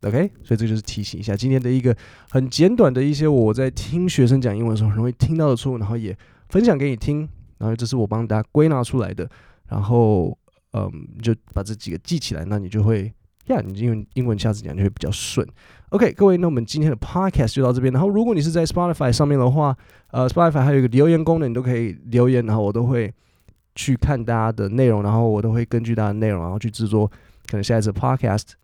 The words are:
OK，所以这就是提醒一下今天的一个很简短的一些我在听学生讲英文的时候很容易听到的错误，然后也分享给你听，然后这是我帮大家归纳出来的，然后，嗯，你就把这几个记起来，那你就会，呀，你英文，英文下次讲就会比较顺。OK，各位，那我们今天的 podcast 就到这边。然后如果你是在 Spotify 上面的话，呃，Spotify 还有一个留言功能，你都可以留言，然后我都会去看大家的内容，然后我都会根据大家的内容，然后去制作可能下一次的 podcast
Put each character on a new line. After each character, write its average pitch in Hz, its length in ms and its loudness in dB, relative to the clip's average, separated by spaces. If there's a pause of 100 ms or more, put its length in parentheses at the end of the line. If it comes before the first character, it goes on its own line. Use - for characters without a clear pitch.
OK， 127 320 -2 (100)
所 - 100 0
以 113 40 0
这 110 100 -2
就 110 80 0
是 110 60 -4
提 - 200 -10
醒 - 160 -10
一 101 60 -10
下 107 100 -4
今 110 160 -2
天 131 120 2
的 123 100 -2
一 131 80 2
个 120 160 2 (340)
很 131 200 0
简 180 260 4
短 180 180 4
的 127 80 0
一 143 120 0
些 147 120 0
我 123 280 4
在 131 180 0
听 170 380 -2
学 131 180 4
生 131 140 4
讲 120 120 0
英 110 120 -2
文 113 60 0
的 110 40 0
时 107 80 0
候 110 60 2
很 104 80 0
容 113 100 0
易 123 60 -4
听 160 240 0
到 160 100 2
的 131 80 2
错 131 160 -4
误， 127 60 -4
然 107 100 -4
后 117 80 -4
也 110 180 -6 (360)
分 202 140 2
享 220 140 4
给 139 120 -2
你 127 60 -4
听， 147 320 -4 (300)
然 107 100 -4
后 113 80 -2
这 120 100 -6
是 113 100 -4
我 117 100 0
帮 110 220 -4
大 107 120 0
家 107 120 -4
归 151 160 4
纳 135 160 0
出 131 160 -4
来 95 140 -6
的， 87 140 -8 (420)
然 104 140 -4
后， 107 540 2 (360)
嗯， 95 420 -8
你 - 80 -16
就 117 100 2 (200)
把 98 100 -4
这 107 100 -10
几 - 160 -14
个 85 100 -8
记 165 200 -4
起 - 160 -8
来， 78 100 -8
那 104 140 -4
你 95 100 -10
就 104 140 0
会， 107 280 0 (360)
呀， 233 180 0
你 98 140 -10
英 120 100 -2
文， 110 240 -4
英 127 120 -2
文 113 120 0
下 107 160 0
次 104 80 -6
讲 80 140 -10
就 98 80 0
会 98 60 4
比 - 100 -12
较 73 100 -4
顺。 - 380 -4 (420)
OK， 214 240 2
各 - 120 2
位， 185 120 6
那 175 100 0
我 165 40 0
们 120 140 -2
今 156 160 -4
天 151 100 2
的 113 60 -4
podcast 180 560 -2
就 135 100 0
到 127 80 2
这 123 100 0
边。 127 120 2
然 131 80 2
后 196 80 2
如 208 140 2
果 233 120 0
你 156 60 0
是 160 100 -2
在 165 140 0
Spotify 160 460 0
上 143 160 2
面 143 120 2
的 127 100 4
话， 143 260 2 (360)
呃， 127 180 0
Spotify 156 340 2
还 143 100 4
有 139 60 4
一 - 20 4
个 127 80 2
留 139 200 4
言 165 140 4
功 165 160 2
能， 143 100 -2
你 117 40 -4
都 123 80 -4
可 123 160 0
以 113 160 -4 (120)
留 120 240 2
言， 123 160 2
然 107 100 0
后 110 60 0
我 104 100 0
都 113 140 0
会 120 260 -2 (640)
去 - 220 -2
看 127 280 0
大 113 100 -2
家 113 180 0
的 107 180 -4
内 123 200 4
容， 104 120 2
然 104 100 0
后 113 160 4
我 107 140 2
都 110 120 0
会 117 120 0
根 117 180 -2
据 113 120 -2
大 110 80 0
家 107 60 0
的 101 60 -2
内 110 120 0
容， 95 160 -2
然 87 80 -6
后 101 80 -4
去 113 100 -4
制 110 180 -4
作 104 200 2 (400)
可 110 100 -6
能 98 60 -4
下 113 160 0
一 - 20 -2
次 104 100 -2
的 101 80 -6
podcast 127 500 -2 (140)